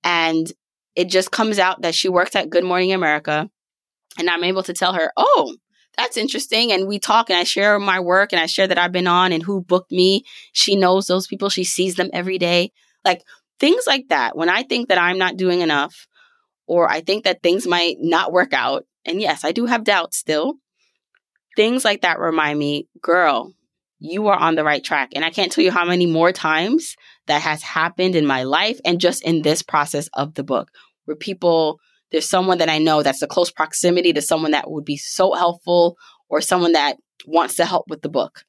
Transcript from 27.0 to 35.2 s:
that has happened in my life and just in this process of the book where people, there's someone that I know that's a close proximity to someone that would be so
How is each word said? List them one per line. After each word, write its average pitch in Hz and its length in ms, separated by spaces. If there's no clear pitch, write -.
that 151 160
has 156 200
happened 175 520
in 151 120
my 131 160
life 170 420
and 175 160
just 175 220
in 160 200
this 156 200
process 147 520
of 147 200
the 139 80
book 131 280
where 151 120
people, 165 600
there's 156 180
someone 185 300
that 165 100
I 156 100
know 156 240
that's 139 200
a 143 40
close 175 240
proximity 175 640
to 185 100
someone 160 280
that - 200
would 160 140
be 147 120
so - 360